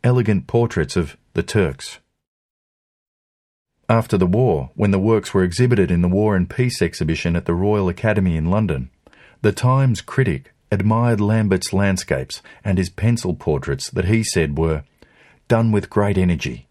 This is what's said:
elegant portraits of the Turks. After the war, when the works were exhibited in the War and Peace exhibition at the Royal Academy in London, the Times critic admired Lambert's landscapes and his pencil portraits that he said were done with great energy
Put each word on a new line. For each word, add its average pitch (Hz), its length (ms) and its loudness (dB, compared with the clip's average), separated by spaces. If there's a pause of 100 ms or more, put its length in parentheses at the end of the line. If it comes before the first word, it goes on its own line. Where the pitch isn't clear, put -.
elegant 110 440 2
portraits 113 480 0
of 82 200 -2 (180)
the 82 100 -2
Turks. - 560 -2 (1900)
After 113 300 0
the 92 80 4
war, 90 480 0
when 104 160 0
the 98 80 2
works 104 340 0
were 95 120 2
exhibited 101 480 2
in 87 100 2
the 90 60 2
War 104 280 2
and 90 140 0
Peace - 320 -2
exhibition 82 540 -2
at 85 100 -2
the 85 80 -2
Royal 98 340 0
Academy 95 480 0
in 80 140 -2
London, 87 400 -2 (540)
the 107 80 4
Times 127 500 2
critic - 520 -2 (180)
admired 110 500 2
Lambert's 104 500 0
landscapes 95 720 -2 (220)
and 95 160 0
his 90 100 -2
pencil 113 460 -2
portraits 71 560 -4
that 85 140 -2
he 110 180 2
said 78 340 -2
were 80 260 0 (640)
done 113 240 2
with 101 180 0
great 101 280 0
energy 78 540 -2